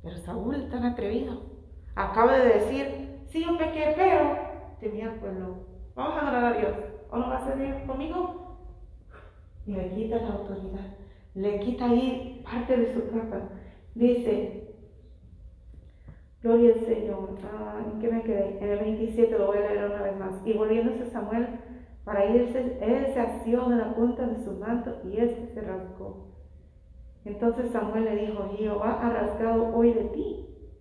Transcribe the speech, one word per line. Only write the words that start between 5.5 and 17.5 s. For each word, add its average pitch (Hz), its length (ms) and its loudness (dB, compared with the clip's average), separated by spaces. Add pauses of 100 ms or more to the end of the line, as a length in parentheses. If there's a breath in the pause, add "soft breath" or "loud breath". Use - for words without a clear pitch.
Vamos 294 180 -4
a 320 80 -2
adorar 247 320 2
a - 40 0
Dios. - 180 0 (340)
¿O 226 60 -4
no 247 120 0
vas 262 140 -2
a 269 140 -2
venir 269 280 -4
conmigo?". 320 720 -6 (1080 loud breath)
Y 208 80 -6
le 185 160 -4
quita 220 280 -2
la 226 160 -2
autoridad, 190 520 -8 (480 loud breath)
le 202 240 -2
quita 240 280 -2
ahí 240 580 2
parte 240 320 0
de 233 180 2
su 226 160 -2
capa. 220 300 -4 (540 loud breath)
Dice, 233 840 2 (1700 soft breath)
gloria 233 320 8
al 226 60 2
Señor. 202 500 -2 (220)